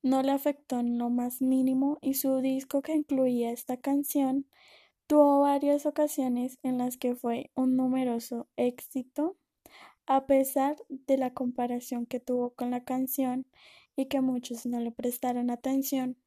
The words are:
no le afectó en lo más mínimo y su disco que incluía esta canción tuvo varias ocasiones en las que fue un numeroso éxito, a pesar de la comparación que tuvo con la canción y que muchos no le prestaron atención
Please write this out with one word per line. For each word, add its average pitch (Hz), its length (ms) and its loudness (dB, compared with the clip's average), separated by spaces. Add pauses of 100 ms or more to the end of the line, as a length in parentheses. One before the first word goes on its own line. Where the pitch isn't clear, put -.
no 262 200 2
le 269 80 2
afectó 277 480 -2
en 240 200 -2
lo 240 100 -2
más 247 320 -2
mínimo 262 640 2
y 269 120 0
su 269 260 0
disco 269 420 -2
que 311 120 -4
incluía 254 560 2
esta 247 280 -8
canción 277 680 0 (600)
tuvo 285 340 8
varias 285 460 2
ocasiones 262 760 0
en 254 140 -2
las 247 220 -4
que 247 160 -2
fue 240 400 -6
un 262 220 2
numeroso 254 720 -2 (100)
éxito, 254 800 -4 (680)
a 269 200 2
pesar 269 500 2 (120)
de 269 280 0
la 254 160 -2
comparación 247 720 -4
que 247 160 -8
tuvo 247 300 -2
con 247 200 -6
la 247 140 -6
canción 254 640 -2 (500)
y 269 100 -2
que 269 140 0
muchos 247 460 -4
no 240 120 -4
le 233 140 -4
prestaron 247 580 -2
atención 262 760 -2